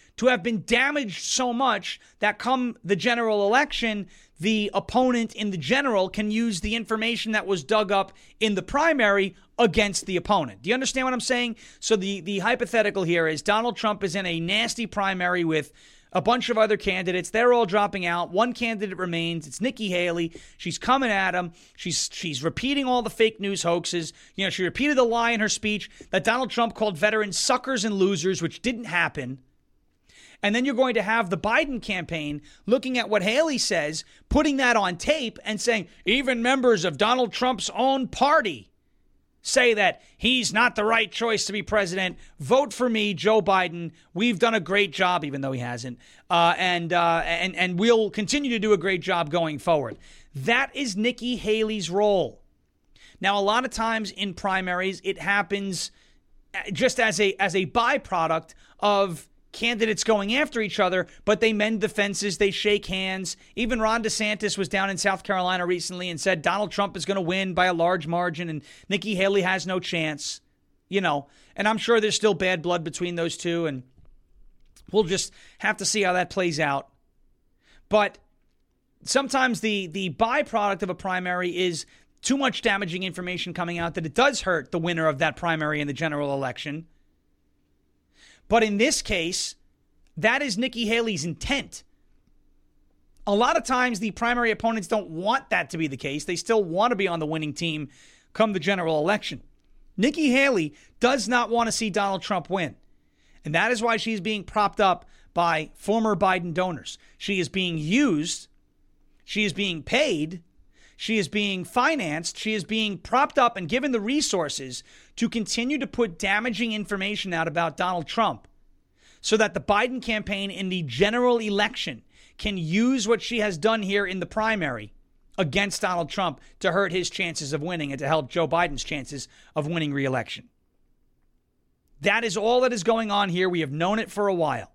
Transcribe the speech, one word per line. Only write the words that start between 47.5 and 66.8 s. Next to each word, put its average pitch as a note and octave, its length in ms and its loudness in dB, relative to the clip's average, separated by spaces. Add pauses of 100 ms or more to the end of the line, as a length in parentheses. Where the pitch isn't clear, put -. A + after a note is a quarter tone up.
and F3+ 200 0
we'll A3 320 4
continue C4+ 420 -2
to A#3 80 0
do G#3+ 120 2
a G3+ 60 6
great F3+ 240 0
job E3+ 280 0
going D#3+ 300 -2
forward. C#3 380 0 (360)
That A3+ 400 0
is B3+ 220 -4
Nikki A#3+ 400 -2
Haley's G#3+ 540 0
role. F#3+ 520 2 (800)
Now, G3 180 2
a G3+ 40 0
lot A3 240 2
of B3+ 60 -8
times A3 400 -4
in F#3+ 240 -6
primaries, F#3 680 -2
it F#3+ 160 -4
happens G3 720 -2 (800)
just A3+ 260 0
as A3 220 2
a, G3 220 2
as G3 160 0
a F#3 80 2
byproduct E3+ 880 0 (260)
of G3+ 460 2 (260)
candidates A3+ 520 0
going G#3 320 2
after C#4+ 260 0
each G#3 180 -2
other, F#3 280 2 (180)
but G#3+ 140 4
they A3 120 4
mend G#3 300 0
the G#3 80 0
fences, G3+ 480 -2
they G3+ 140 4
shake G#3 340 0
hands. F#3+ 500 -6 (200)
Even A#3+ 240 -2
Ron A3 240 0
DeSantis G#3 560 -2
was F#3 100 -2
down G3 220 0
in F#3 80 -6
South G3 240 0
Carolina F#3 420 0
recently F3+ 460 -2
and D#3+ 100 -8
said F3+ 220 2
Donald F#3+ 260 0
Trump - 260 -2